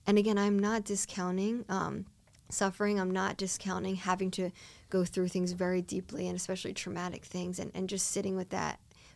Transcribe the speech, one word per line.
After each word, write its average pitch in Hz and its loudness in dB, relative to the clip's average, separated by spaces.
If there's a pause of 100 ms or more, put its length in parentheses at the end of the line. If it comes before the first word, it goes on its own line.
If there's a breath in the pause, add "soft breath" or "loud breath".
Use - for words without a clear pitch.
And 208 8
again, 208 6
I'm 202 4
not 208 2
discounting, 196 -2
um, 180 -2 (480)
suffering. 208 2
I'm 185 2
not 190 0
discounting 190 -2
having 185 0
to 185 -2 (380 loud breath)
go 185 4
through 180 0
things 180 0
very 180 2
deeply, 185 -4
and 180 -4
especially 185 -4
traumatic 180 -6
things, 180 -4
and, - -6
and 185 -2
just 190 0
sitting 190 0
with 185 -4
that. 180 -2 (360 loud breath)